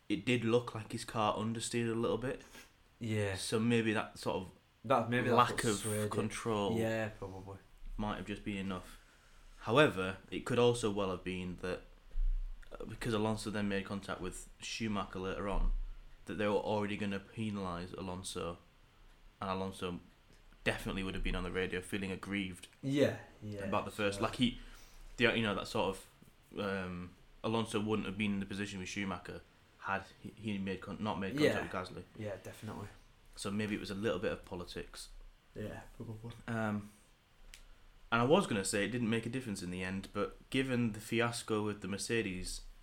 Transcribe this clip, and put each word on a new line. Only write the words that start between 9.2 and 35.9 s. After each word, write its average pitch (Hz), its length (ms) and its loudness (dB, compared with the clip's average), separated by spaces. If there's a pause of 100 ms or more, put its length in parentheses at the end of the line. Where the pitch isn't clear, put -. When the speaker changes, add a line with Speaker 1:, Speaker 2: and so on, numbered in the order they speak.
Speaker 1:
However, 98 560 6 (140)
it 92 140 -2
could 120 140 2
also 120 300 6
well 101 220 2
have 87 120 -4
been 90 380 -4
that, 87 200 -2 (880)
uh, - 140 -10
because 113 280 -4
Alonso 107 360 0
then 104 180 0
made 98 180 0
contact 98 360 -6
with 90 260 -6 (120)
Schumacher 104 600 -2
later 95 300 -2
on, 92 220 6 (540)
that 90 120 -6
they 104 100 2
were 104 80 4
already 104 420 0
gonna 98 220 -2
penalise 95 760 -4
Alonso, 90 600 -4 (840)
and 98 80 -2
Alonso 95 500 -4 (640)
definitely 104 400 0
would 95 120 -2
have 92 80 -2
been 92 120 2
on 90 80 -2
the 90 80 -4
radio 92 300 0
feeling 98 300 -2
aggrieved 95 560 -4 (140)
Speaker 2:
Yeah, 135 340 4 (280)
yeah, 104 220 -8
Speaker 1:
about 98 200 2
the 101 60 -8
first, 101 280 2
Speaker 2:
so 107 40 2
Speaker 1:
like, 110 120 2
he, 123 240 2 (580)
the, 117 180 6
you 117 80 4
know, 104 120 2
that - 120 -2
sort 95 300 2
of, - 680 -14
um, 92 480 -4 (320)
Alonso 113 360 0
wouldn't 107 280 2
have 92 100 -4
been 104 160 2
in 98 60 0
the 98 60 -2
position 101 340 -4
with 90 100 -6
Schumacher 98 520 -4 (380)
had 95 240 -2 (180)
he, - 140 -12
he 104 220 -4
made 95 240 -2
con-, 98 180 -8
not 107 200 -2
made 98 180 -2
contact 143 180 6
Speaker 2:
Yeah. 98 60 -2
Speaker 1:
with 85 100 -6 (180)
Gasly. - 140 -12 (140)
Speaker 2:
Yeah, 104 140 -6 (120)
definitely. 104 440 -10 (480)
Speaker 1:
So - 160 -6
maybe 104 240 0
it - 40 -2
was 95 120 -6
a 98 40 -4
little 95 240 0
bit 92 140 0
of 82 120 -8
politics. - 640 -10 (480)
Speaker 2:
Yeah, 107 240 -6 (160)